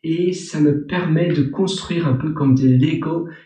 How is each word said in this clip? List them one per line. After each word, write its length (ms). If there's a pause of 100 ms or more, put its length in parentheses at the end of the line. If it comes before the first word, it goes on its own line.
et 300
ça 280
me 240
permet 480
de 100
construire 640
un 80
peu 180
comme 220
des 220
Lego. 520 (180)